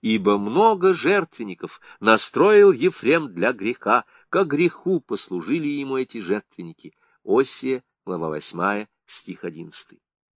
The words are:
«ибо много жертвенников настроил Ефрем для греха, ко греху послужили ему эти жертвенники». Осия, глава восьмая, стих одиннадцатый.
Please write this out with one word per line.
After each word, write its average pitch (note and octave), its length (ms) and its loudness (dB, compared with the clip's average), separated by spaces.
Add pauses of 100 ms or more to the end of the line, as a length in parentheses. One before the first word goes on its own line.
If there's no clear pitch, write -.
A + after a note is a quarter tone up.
«ибо G#2 360 2
много F#3 560 2
жертвенников D3 880 -4 (180)
настроил F3+ 720 6
Ефрем D3 640 0
для G2 180 0
греха, A2 520 -2 (300)
ко F#3+ 80 2
греху E3 560 -2
послужили D#3+ 680 -6
ему C#3 280 -6
эти B2+ 220 -6
жертвенники». F2 760 -10 (320)
Осия, B2+ 600 -2 (200)
глава E2 240 -6
восьмая, F2+ 600 -6 (180)
стих - 380 -12
одиннадцатый. E2 580 -14 (340)